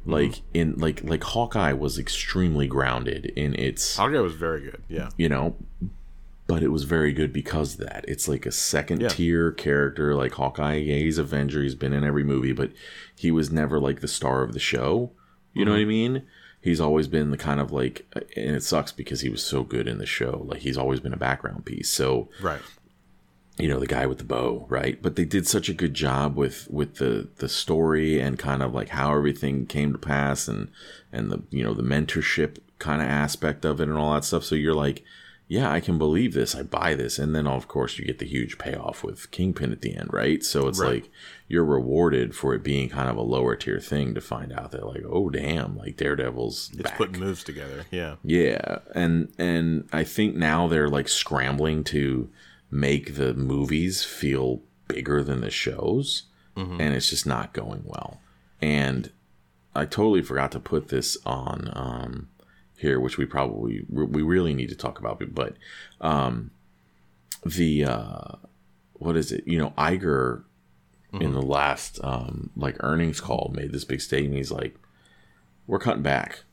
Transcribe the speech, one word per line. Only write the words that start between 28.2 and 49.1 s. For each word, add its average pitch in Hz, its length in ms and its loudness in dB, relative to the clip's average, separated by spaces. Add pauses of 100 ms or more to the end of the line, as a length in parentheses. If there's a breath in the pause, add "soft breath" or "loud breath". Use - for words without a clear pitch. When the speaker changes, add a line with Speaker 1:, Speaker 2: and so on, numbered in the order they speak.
Speaker 2:
kind 69 260 0
of, 62 100 -2
like, 57 160 -4
how 71 260 2
everything 71 520 2
came 71 260 0
to - 40 -4
pass 71 500 0
and, 52 220 -4 (440 loud breath)
and 55 180 -2
the, - 180 -4
you 65 140 0
know, 55 100 0
the 57 100 0
mentorship 73 720 0 (220)
kind 76 220 -2
of 64 60 0
aspect 73 560 0
of 78 160 0
it 78 80 2
and 76 100 0
all 76 160 2
that 73 120 0
stuff. 82 200 0
So 80 100 0
you're 78 180 4
like, 71 300 0 (440 loud breath)
"Yeah, 107 220 0
I 82 120 2
can 85 160 2
believe 78 360 4
this. 62 220 0
I 67 80 -8
buy 80 320 0
this." 62 240 -2
And 76 160 0
then, 76 100 2
of 65 220 -2
course, 62 320 -2
you - 60 -8
get 64 140 -4
the 64 60 -6
huge 64 320 -4
payoff - 460 -6
with - 280 -10
Kingpin 85 420 0
at - 80 -8
the 50 140 -4
end, 50 180 -6
right? 62 300 2
So 69 260 2
it's 92 100 0
Speaker 1:
Right. 62 240 2
Speaker 2:
like, - 60 -20 (400 loud breath)
you're 85 160 6
rewarded 67 680 4
for 65 220 0
it 55 80 -4
being 69 260 0
kind 65 200 -2
of 55 80 0
a 55 40 -2
lower 62 360 2
tier 50 240 -2
thing 69 340 -2
to - 60 -4
find - 320 -8
out - 180 -8
that, - 160 -8
like, - 180 -8
"Oh, 92 240 2
damn, 69 480 -2
like, 52 200 -10
Daredevil's 62 760 -2
Speaker 1:
It's - 120 -8
Speaker 2:
back." - 140 -4
Speaker 1:
putting 92 220 -2
moves 95 240 -4
together, 71 480 -10
yeah. 82 320 -6
Speaker 2:
Yeah, 76 560 2 (160)
and, 82 420 2